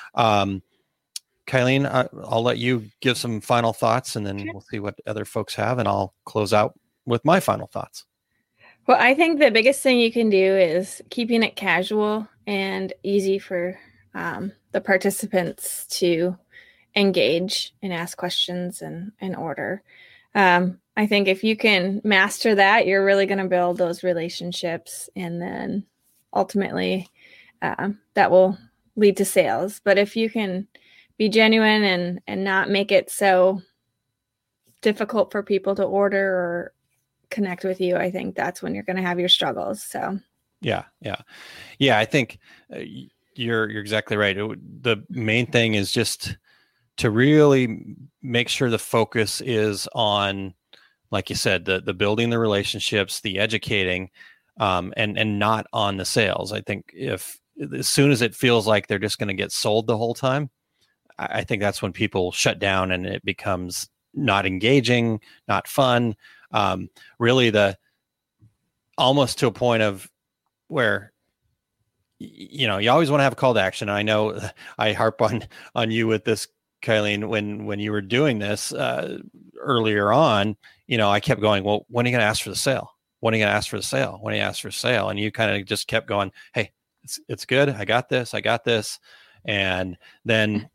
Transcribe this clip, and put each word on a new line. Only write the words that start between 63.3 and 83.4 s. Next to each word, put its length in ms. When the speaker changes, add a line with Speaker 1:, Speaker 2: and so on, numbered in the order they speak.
Speaker 1:
not 320
engaging, 760
not 220
fun, 480
um, 400
really 320
the, 280
almost 420
to 80
a 60
point 320
of 260
where, 460
y-, 140
you 340
know, 120
you 120
always 200
wanna 120
have 120
a 20
call 180
to 60
action. 280
I 140
know 380
<laughs> 200
I 160
harp 280
on, 220
on 160
you 160
with 160
this 240
Kylene, 460
when, 380
when 140
you 120
were 80
doing 380
this, 340
uh, 460
earlier 520
on, 440
you 100
know, 140
I 100
kept 200
going, 240
"Well, 240
when 180
are 20
you 60
gonna 140
ask 140
for 80
the 60
sale? 380
When 140
are 20
you 80